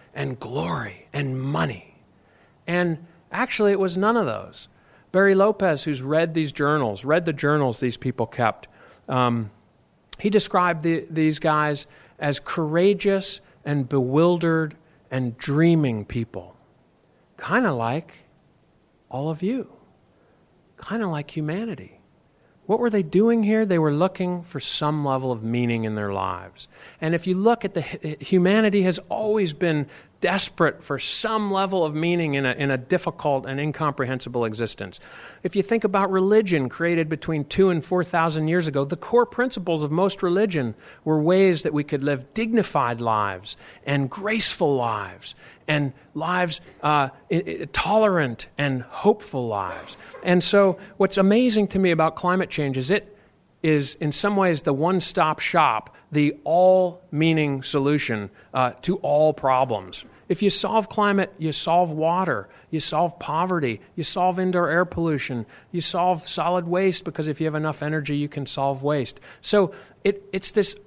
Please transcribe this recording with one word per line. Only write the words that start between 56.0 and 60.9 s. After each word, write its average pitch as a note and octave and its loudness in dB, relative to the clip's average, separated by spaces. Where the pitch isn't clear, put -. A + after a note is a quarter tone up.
the D3 2
all-meaning D#3+ 2
solution, C3+ -2
uh, B2+ 2
to F3+ -2
all D3+ 2
problems. B2+ 0
If F3 -2
you G3+ 4
solve G#3 0
climate, G3+ 0